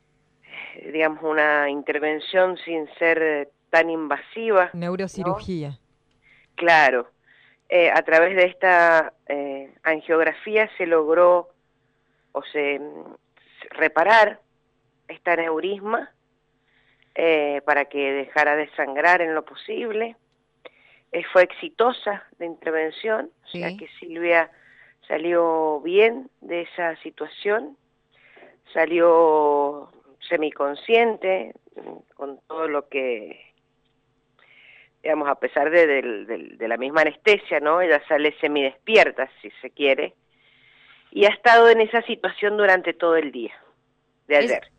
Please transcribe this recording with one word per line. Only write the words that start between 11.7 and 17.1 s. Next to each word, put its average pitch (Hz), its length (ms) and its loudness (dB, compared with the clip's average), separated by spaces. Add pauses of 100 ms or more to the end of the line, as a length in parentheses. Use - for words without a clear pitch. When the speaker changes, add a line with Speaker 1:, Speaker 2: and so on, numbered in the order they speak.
Speaker 1:
o 139 120 -8
se, 143 360 -6
mm, 151 360 -16 (560)
reparar 180 680 2 (680)
este 170 220 -4
aneurisma, 190 800 -4 (1040)